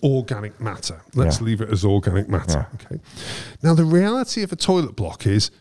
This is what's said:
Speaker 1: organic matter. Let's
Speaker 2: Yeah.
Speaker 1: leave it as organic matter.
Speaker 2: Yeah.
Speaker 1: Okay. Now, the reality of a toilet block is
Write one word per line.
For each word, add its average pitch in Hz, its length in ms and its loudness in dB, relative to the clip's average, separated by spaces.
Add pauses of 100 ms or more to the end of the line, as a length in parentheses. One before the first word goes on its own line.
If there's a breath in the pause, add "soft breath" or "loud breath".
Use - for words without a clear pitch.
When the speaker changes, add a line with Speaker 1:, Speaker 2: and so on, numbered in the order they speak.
Speaker 1:
organic 117 600 -2
matter. - 400 -8 (140)
Let's 82 260 4
Speaker 2:
Yeah. 113 60 -4
Speaker 1:
leave 110 120 0
it 110 100 -6
as 101 140 2
organic 98 460 2
matter. 123 420 0
Speaker 2:
Yeah. - 140 -14
Speaker 1:
Okay. - 160 -10 (600 loud breath)
Now, 160 120 4
the 165 100 6
reality 208 580 2
of 190 120 -4
a - 20 -6
toilet 175 400 0
block - 320 -6
is 101 340 2